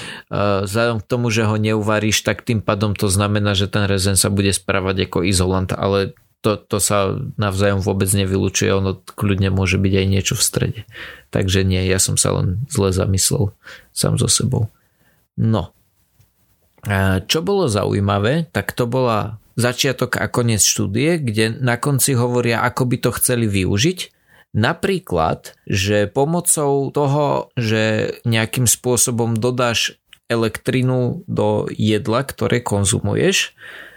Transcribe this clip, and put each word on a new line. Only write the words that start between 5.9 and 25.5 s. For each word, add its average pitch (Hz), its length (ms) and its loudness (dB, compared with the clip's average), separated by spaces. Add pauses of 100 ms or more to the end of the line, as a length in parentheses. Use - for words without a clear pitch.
to, 104 200 0
to - 180 -4
sa 98 320 0 (240)
navzájom 101 460 0
vôbec 98 280 0
nevylučuje, 98 640 0
ono 98 240 0 (140)
kľudne 95 420 0
môže 95 300 0
byť 98 160 2
aj 95 100 2
niečo 98 300 0
v - 80 0
strede. - 380 -2 (460)
Takže 95 360 0
nie, 92 180 2
ja 92 160 2
som 101 160 0
sa 98 220 0
len 95 320 -2
zle 98 240 2
zamyslel 95 640 0 (340)
sám 104 300 0
so 113 80 0
sebou. 110 400 0 (680)
No. 110 380 0 (1120)
A 95 400 2
čo - 180 -2
bolo 190 240 2
zaujímavé, 101 800 2
tak - 300 -6
to 123 100 0
bola 113 540 -2 (140)
začiatok 123 640 -2
a 90 100 -2
koniec 117 340 0
štúdie, 117 560 0
kde 113 360 0
na 120 220 0
konci 139 380 0
hovoria, 120 480 2
ako 123 240 0
by 120 140 0
to 123 140 0
chceli 117 320 0
využiť. 101 540 0 (540)
Napríklad, 113 1120 -2